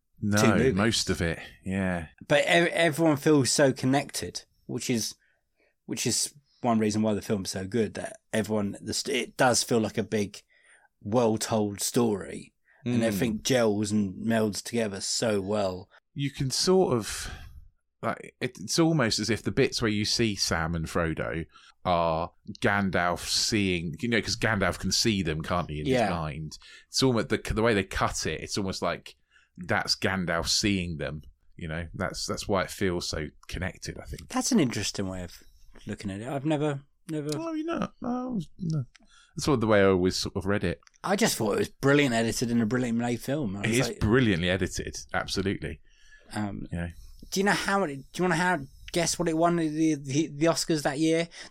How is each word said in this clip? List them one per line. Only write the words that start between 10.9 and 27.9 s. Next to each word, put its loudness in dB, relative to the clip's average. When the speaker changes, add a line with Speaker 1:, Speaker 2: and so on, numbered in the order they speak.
Speaker 2:
well-told 0
story. -2
And 2
Speaker 1:
Mm. 2
Speaker 2:
everything 0
gels 2
and 0
melds 0
together -4
so 0
well. -2
Speaker 1:
You -4
can -4
sort 4
of, -4
like, -6
it, -6
it's -4
almost 4
as 0
if 0
the -4
bits 0
where 2
you 0
see 0
Sam 0
and -2
Frodo -2
are 2
Gandalf 2
seeing, 0
you -2
know, 2
'cause -4
Gandalf 0
can -4
see 2
them, -2
can't -2
he, -6
in -4
Speaker 2:
Yeah. 2
Speaker 1:
his 2
mind? -6
It's -2
almost, 2
the, 2
the -2
way 4
they 2
cut -4